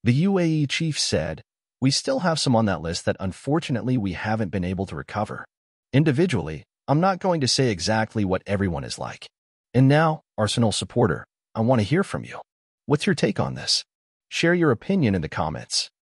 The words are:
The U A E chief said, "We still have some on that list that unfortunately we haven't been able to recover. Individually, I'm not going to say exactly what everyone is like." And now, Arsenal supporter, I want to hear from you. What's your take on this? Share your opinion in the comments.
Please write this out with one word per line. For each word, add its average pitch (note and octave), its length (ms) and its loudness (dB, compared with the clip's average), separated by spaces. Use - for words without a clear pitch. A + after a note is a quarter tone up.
The A#2+ 100 2
U F#3 240 2
A F3 80 2
E D#3 220 2
chief D#3+ 320 -2
said, D#2+ 420 -2
"We C3 80 4
still C4+ 300 -2
have E3 200 0
some B2+ 160 2
on A2 100 4
that F2 160 0
list E2 240 -6
that G2+ 140 0
unfortunately B2+ 760 -2
we G2 160 -2
haven't A2 380 -4
been F#2+ 120 -2
able F#2 220 -2
to F2 100 -12
recover. D2 500 -8
Individually, B2+ 720 0
I'm D3 140 4
not F#3+ 180 2
going E3+ 220 0
to C3+ 60 0
say C3 220 2
exactly G#2 540 0
what F#2 220 0
everyone F#2 380 -2
is - 160 -12
like." - 280 -12
And C3 140 6
now, D#3 340 4
Arsenal G#2+ 340 2
supporter, G#2+ 540 0
I A2 80 -2
want A#2 200 2
to F#2+ 60 0
hear E3+ 160 0
from C2+ 200 -8
you. - 160 -14
What's D3 200 0
your F#3 100 2
take A#2 240 -2
on C2 160 -4
this? - 280 -4
Share E3 240 2
your E3 180 4
opinion B2+ 420 2
in F2+ 80 0
the D2+ 60 -6
comments. D#2 640 -4